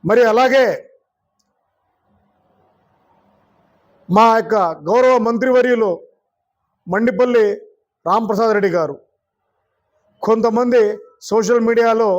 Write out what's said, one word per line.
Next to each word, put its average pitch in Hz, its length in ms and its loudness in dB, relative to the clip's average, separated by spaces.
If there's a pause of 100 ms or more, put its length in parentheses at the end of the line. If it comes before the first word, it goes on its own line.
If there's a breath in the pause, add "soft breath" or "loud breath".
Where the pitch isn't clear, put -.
మరి 233 120 4 (100)
అలాగే 254 320 2 (3500)
మా 208 160 4 (120)
యొక్క 220 180 -2 (320)
గౌరవ 254 300 2 (100)
మంత్రివర్యులు 240 640 0 (1000)
మండిపల్లి 233 520 0 (640)
రాంప్రసాద్ 220 480 0
రెడ్డి 196 200 0
గారు 147 180 -4 (1300)
కొంతమంది 226 540 0 (480)
సోషల్ 226 380 -2
మీడియాలో 226 520 0